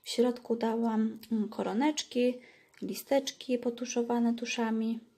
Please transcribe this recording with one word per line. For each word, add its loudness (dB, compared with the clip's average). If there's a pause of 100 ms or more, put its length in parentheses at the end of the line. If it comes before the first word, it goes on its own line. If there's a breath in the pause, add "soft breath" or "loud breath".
W -12
środku 2
dałam, 0 (120)
mm, 0
koroneczki, 0 (480 loud breath)
listeczki -2
potuszowane 0
tuszami. -2 (180)